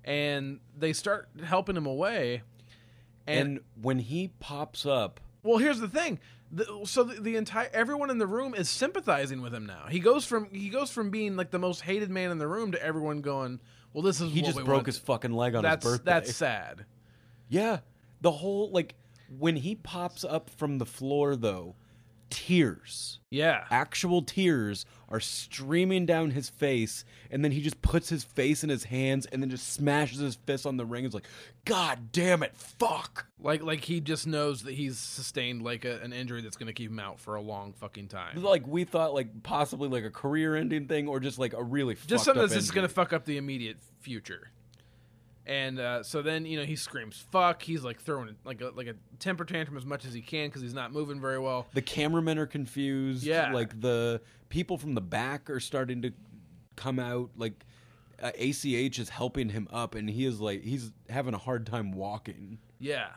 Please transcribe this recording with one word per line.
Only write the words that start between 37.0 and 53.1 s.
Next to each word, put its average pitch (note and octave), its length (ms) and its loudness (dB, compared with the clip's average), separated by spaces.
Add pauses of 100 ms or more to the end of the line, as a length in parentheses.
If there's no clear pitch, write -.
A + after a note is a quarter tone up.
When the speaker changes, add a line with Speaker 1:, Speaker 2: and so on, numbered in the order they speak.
Speaker 1:
out G2 200 -10
for G#2+ 140 -8
a G#2 80 -6
long G2+ 320 -8
fucking G2+ 340 -14
time. F#2 340 -8
Speaker 2:
Like, F3+ 240 4
we E3 180 0
thought, D#3+ 280 2
like, A2+ 300 -4
possibly, C#3+ 480 -2
like, A#2+ 140 -2
a G#2+ 60 -6
career-ending D#3 800 0
thing D3 200 0
or C3+ 120 -2
just, B2+ 180 -4
like, B2 140 0
a A#2 100 -4
really B2 320 0
Speaker 1:
Just D3 140 -10
Speaker 2:
fucked A3 160 4
Speaker 1:
something B3+ 200 8
Speaker 2:
up G3+ 40 6
Speaker 1:
that's F3+ 60 2
just G3 160 2
Speaker 2:
injury. F#3+ 120 4
Speaker 1:
gonna F3 60 2
fuck F3 240 2
up D#3+ 140 0
the D3 100 -2
immediate C3 400 -4 (240)
future. G#2 500 -10 (960)
And, C3+ 360 -4
uh, A#2+ 240 -2
so D3+ 180 -4
then, D#3+ 240 -2
you D#3+ 100 -4
know, C#3+ 80 -2
he D3 120 -4
screams, A2 400 -8 (160)
"Fuck." F3+ 300 4
He's, E3 200 -4
like, B2 180 -8
throwing, A#2+ 440 -6
like, B2 160 -10
a, B2+ 100 -6
like, B2 160 -10
a A2+ 80 -10 (240)
temper F3 260 -2
tantrum D#3+ 320 -4
as B2+ 80 -8
much C#3 200 -6
as B2 100 -10
he A#2 80 -8
can D3+ 280 -4
'cause C3+ 120 -10
he's A#2+ 100 -6
not B2 200 -6
moving C#3+ 280 -4
very C3 200 0
well. B2+ 340 -2
Speaker 2:
The C3+ 80 2
cameramen D#3+ 560 2
are D3+ 80 0
confused. C3+ 800 -2